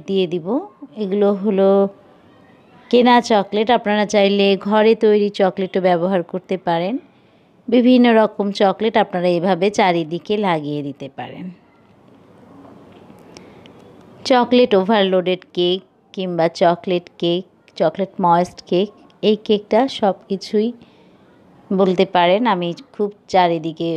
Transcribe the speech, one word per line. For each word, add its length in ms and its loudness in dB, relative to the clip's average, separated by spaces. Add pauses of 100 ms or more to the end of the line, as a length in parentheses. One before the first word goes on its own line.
দিয়ে 200 -2
দিব। 200 -8 (540)
এগুলো 280 0 (140)
হলো 260 2 (1200)
কেনা 300 4
চকলেট, 460 0 (100)
আপনারা 280 0
চাইলে 400 2 (220)
ঘরে 280 4
তৈরি 340 2 (100)
চকলেটও 420 0
ব্যবহার 420 0
করতে 340 -8
পারেন। 380 -4 (720)
বিভিন্ন 380 4 (160)
রকম 300 -2
চকলেট 460 0
আপনারা 400 0
এভাবে 300 0 (100)
চারিদিকে 600 -2
লাগিয়ে 500 -4
দিতে 200 -12 (100)
পারেন। 280 -14 (2750)
চকলেট 480 2
ওভারলোডেড 680 0 (100)
কেক 260 -2 (340)
কিংবা 320 -4 (160)
চকলেট 440 0 (120)
কেক, 260 -2 (340)
চকলেট 340 -2 (140)
ময়েস্ট 340 0 (100)
কেক, 200 -2 (340)
এই 120 2 (100)
কেকটা 340 0 (200)
সব 160 0 (120)
কিছুই 400 -4 (1000)
বলতে 360 2 (100)
পারেন। 320 2
আমি 220 -2 (240)
খুব 160 -4 (180)
চারিদিকে 680 -2